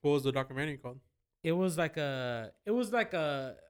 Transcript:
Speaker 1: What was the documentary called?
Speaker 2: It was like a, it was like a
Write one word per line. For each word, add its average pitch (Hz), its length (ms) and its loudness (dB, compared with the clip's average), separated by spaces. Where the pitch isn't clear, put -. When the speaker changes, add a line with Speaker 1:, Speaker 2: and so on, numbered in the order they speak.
Speaker 1:
What 143 100 4
was 143 120 4
the 135 80 2
documentary 135 460 -2
called? 127 220 -10
Speaker 2:
It 165 80 2
was 180 260 2
like 165 200 0
a, 127 540 -2
it 208 60 -2
was 233 220 0
like 226 200 0
a 143 420 -2